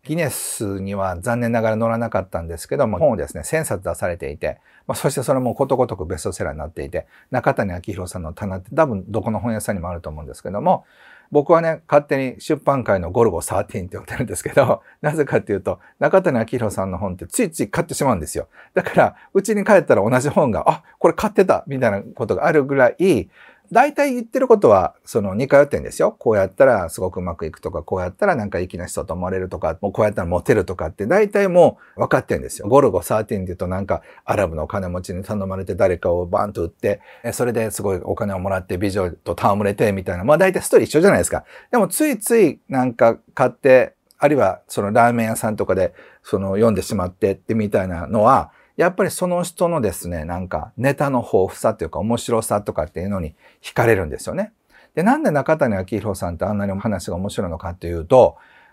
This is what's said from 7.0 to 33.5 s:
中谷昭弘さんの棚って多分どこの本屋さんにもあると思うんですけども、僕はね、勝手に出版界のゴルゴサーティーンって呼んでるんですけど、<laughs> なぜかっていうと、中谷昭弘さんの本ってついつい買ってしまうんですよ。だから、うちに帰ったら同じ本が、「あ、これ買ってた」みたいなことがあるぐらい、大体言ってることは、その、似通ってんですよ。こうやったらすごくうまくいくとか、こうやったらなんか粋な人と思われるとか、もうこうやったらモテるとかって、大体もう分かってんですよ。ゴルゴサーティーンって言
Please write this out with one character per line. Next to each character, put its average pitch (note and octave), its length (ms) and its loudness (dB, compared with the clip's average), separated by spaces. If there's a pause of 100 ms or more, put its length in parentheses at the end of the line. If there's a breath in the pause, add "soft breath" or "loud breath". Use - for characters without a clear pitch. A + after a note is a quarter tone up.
中 B2+ 260 0
谷 G2+ 180 -2
昭 F2+ 180 -8
弘 F#2 200 -10
さ G2 80 -10
ん E2+ 40 -10
の D#2 80 -10
棚 F#2+ 260 -8
っ F#2 40 -10
て - 120 -18
多 D#3 120 4
分 G#2 240 -4
ど G#2 120 -4
こ A#2 100 -4
の G#2+ 80 -4
本 A#2+ 120 -4
屋 A2 80 -4
さ A2 140 -4
ん - 20 -4
に F2 60 -6
も E2+ 80 -8
あ F2 40 -8
る E2+ 60 -10
と E2 100 -12
思 D2+ 120 -12
う - 20 -14
ん C#2+ 40 -14
で B1 60 -16
す - 80 -20
け - 80 -10
ど G2 120 -6
も、 E3+ 240 0 (480 soft breath)
僕 C#3+ 160 2
は E3+ 120 6
ね、 D#3+ 260 -2
勝 D3 180 6
手 C3+ 300 -2
に - 40 -20
出 D3+ 240 -2
版 C3+ 200 -2
界 G2 160 2
の E2+ 100 -6
ゴ A#2 140 2
ル A2 80 4
ゴ D#2+ 100 -4
サ F#2 160 -4
ー G2+ 60 0
テ - 160 -10
ィ - 20 -6
ー - 40 -8
ン - 20 -12
っ - 20 -18
て - 80 -12
呼 - 60 -14
ん - 20 -20
で - 100 -12
る C#3 100 -4
ん - 20 -6
で G2+ 80 -8
す - 80 -8
け - 80 -8
ど、 B2+ 320 2 (100)
<laughs> - 80 -20
な D3+ 120 -2
ぜ D3+ 120 0
か C3 120 0
っ G#2 40 2
て - 100 -6
い G2+ 40 0
う F#2+ 60 -4
と、 F#2 180 -4 (180 soft breath)
中 D#3 240 4
谷 D#3+ 160 0
昭 A2+ 200 -2
弘 A2 180 -4
さ F#2+ 100 -4
ん F#2+ 60 -6
の F#2 80 -6
本 F#2+ 140 -6
っ - 20 -10
て A2 100 -14
つ - 160 -2
い G#3 80 0
つ - 120 -6
い A2 80 -2
買 E3+ 140 -2
っ - 40 -12
て - 80 -10
し - 80 -2
ま C3 100 2
う - 40 0
ん - 20 -6
で D2+ 80 -8
す - 100 -10
よ。 C2+ 100 -6 (280 soft breath)
だ F3 80 2
か - 100 -8
ら、 A#2+ 220 4 (180 loud breath)
う G3+ 80 4
ち G#3 140 0
に G3+ 80 0
帰 G#3 140 4
っ D#3+ 60 4
た C3 120 4
ら G#2 120 4
同 D#3 120 2
じ D3+ 100 0
本 C#3 220 2
が、 E2 180 -2
「あ、 - 140 0 (160 soft breath)
こ - 80 4
れ E3+ 80 4
買 A3 160 -2
っ - 20 -12
て G3+ 100 6
た」 G#2+ 240 2
み C#3 120 -6
た B2 80 2
い G#2 40 2
な G2+ 100 -2
こ A2+ 260 -8
と G#2 80 0
が A2 100 -2
あ E3 60 2
る D3+ 120 4
ぐ C3+ 120 -4
ら B2+ 140 6
い、 E3 400 0 (440 soft breath)
大 C#4 220 4
体 C#4+ 180 0
言 B3 100 -4
っ - 40 -12
て - 120 -4
る C4 80 2
こ A3+ 120 8
と D3+ 100 6
は、 F#2+ 240 4 (100)
そ - 160 -4
の、 G2+ 140 -2
似 B2+ 140 -2
通 C#3+ 100 4
っ C#3+ 80 8
て A#2 140 -4
ん C#2+ 40 -6
で - 80 -10
す - 80 -6
よ。 G#3 180 2
こ B2 140 0
う G#2+ 40 2
や G2 100 4
っ F#2 40 -2
た - 160 4
ら G2+ 240 4
す - 120 -12
ご F#2 80 -2
く - 80 -10
う F#2 40 -6
ま F2+ 140 -6
く E2 120 -8
い D#2 40 -8
く - 80 -20
と - 120 -8
か、 D2+ 100 -6
こ G2 160 -6
う F2+ 40 -4
や F2+ 80 -4
っ - 20 -6
た G#3 160 -2
ら F3+ 80 2
な A2 100 -4
ん F#2+ 60 -8
か F#2 80 -4
粋 F2+ 180 -6
な E2+ 80 -10
人 - 180 -8
と D#2+ 120 -8
思 F2+ 100 -6
わ F#2 60 -4
れ F#2+ 80 -4
る F#2 100 -6
と F#2 80 -8
か、 E2 240 -4
も G2+ 80 -4
う - 20 -4
こ A2 120 0
う - 20 4
や G#2+ 60 2
っ - 20 -8
た G2 80 -4
ら F2 60 -4
モ F2 140 0
テ C#3 120 2
る G#2 100 2
と F#2 120 -8
か E2+ 120 -6
っ D#2 40 -8
て、 - 160 -6
大 G3+ 240 2
体 G3+ 160 2
も F3 320 6 (180 soft breath)
う - 40 -6
分 A#2 80 0
か C#3+ 100 2
っ - 60 -4
て F#2+ 120 -2
ん C2+ 60 -8
で B1 60 -12
す - 120 -12
よ。 - 60 -8
ゴ C3 140 8
ル B2 100 4
ゴ F2+ 100 0
サ A2 160 -2
ー A2 60 0
テ G#2+ 120 -6
ィ - 40 -2
ー - 20 -6
ン - 20 -6
っ - 20 -6
て - 20 -6
言 F2+ 80 -8